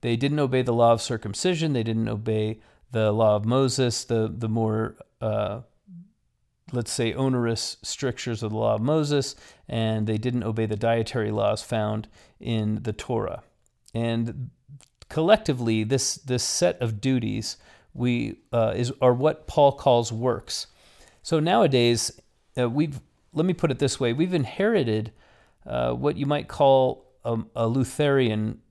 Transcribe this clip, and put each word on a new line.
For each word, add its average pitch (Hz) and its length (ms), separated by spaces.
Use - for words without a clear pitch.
they 120 160
didn't 139 220
obey 131 240
the 123 100
law 117 200
of 113 100
circumcision, 151 720
they 123 100
didn't 113 260
obey 110 520
the 110 180
law 107 240
of 104 100
Moses, 127 600
the, 110 300
the 113 140
more, 110 480
uh, 107 420
let's 123 200
say, 113 220
onerous 123 680
strictures 120 600
of 107 80
the 107 60
law 110 180
of 107 80
Moses, 147 520
and 110 380
they 110 120
didn't 123 260
obey 110 220
the 107 100
dietary 113 540
laws 107 320
found 107 460
in 107 420
the 113 100
Torah. 107 500
And 117 560
collectively, 131 760
this, 127 320
this 123 260
set - 400
of 113 180
duties 110 560
we, 120 460
uh, 110 240
is, 120 240
are 127 140
what 147 320
Paul 143 260
calls 120 400
works. 113 540
So 160 180
nowadays, 135 800
uh, 123 100
we've, 139 320
let 165 140
me 185 80
put 156 160
it 127 80
this 139 200
way, 120 140
we've 180 220
inherited, 135 800
uh, 123 260
what 131 240
you 139 100
might 147 220
call 135 640
a, 117 140
a 117 100
Lutheran 123 960